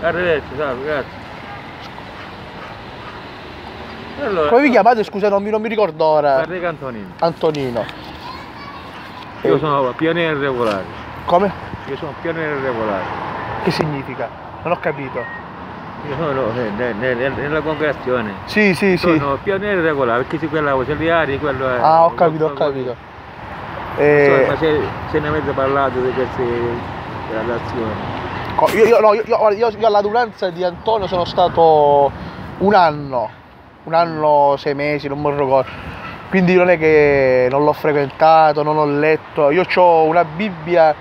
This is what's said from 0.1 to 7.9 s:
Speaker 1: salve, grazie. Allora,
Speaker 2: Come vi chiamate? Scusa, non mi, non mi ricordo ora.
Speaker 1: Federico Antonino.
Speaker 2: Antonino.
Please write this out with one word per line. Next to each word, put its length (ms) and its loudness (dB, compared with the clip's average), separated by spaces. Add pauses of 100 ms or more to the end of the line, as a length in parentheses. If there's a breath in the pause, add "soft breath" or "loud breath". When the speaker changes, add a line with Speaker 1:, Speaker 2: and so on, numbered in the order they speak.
Speaker 1:
salve, 280 -4
grazie. 320 -6 (3000)
Allora, 260 0
Speaker 2:
Come 140 6
vi 80 6
chiamate? 340 6
Scusa, 240 -2
non 140 2
mi, 80 -4
non 100 0
mi 80 -4
ricordo 360 0
ora. 360 4
Speaker 1:
Federico 280 -4
Antonino. 380 -8 (140)
Speaker 2:
Antonino. 640 -2 (1600)